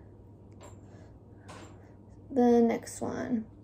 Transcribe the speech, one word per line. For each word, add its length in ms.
The 320
next 400
one. 440